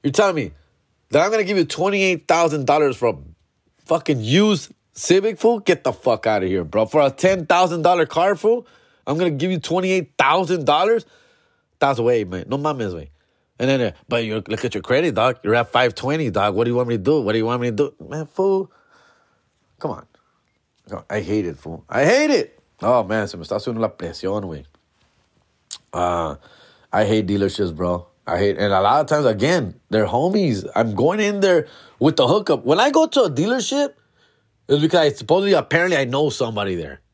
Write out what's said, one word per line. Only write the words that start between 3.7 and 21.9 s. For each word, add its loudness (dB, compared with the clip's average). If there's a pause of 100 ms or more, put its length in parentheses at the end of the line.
fucking -2
used 0 (220)
Civic, 0
fool? 2
Get 0
the -2
fuck -2
outta 0
here, -2
bro. 0
For 0
a 4
ten 0
thousand 0
dollar 2
car, 0
fool, -2 (380)
I'm -4
gonna 0
give -4
you -2
twenty-eight -2
thousand 0
dollars? 2 (760)
That's 0
way, 2
man. -8
No -4
mames, -4
way. -14 (460)
And -2
then, 0
uh, -2 (160)
"But -2
you -4
look -6
at -4
your -6
credit, 0
dog. 0
You're 2
at 0
five 2
twenty, -2
dog. 0
What 2
do 0
you 0
want 0
me 0
to -6
do? 2
What -2
do 0
you 0
want -2
me -2
to -6
do?" 0 (140)
Man, -8
fool. -2 (1080)
Come -6
on. -14 (840)
Come -10
on. -20
I -2
hate -2
it, -8
fool. -14
I -2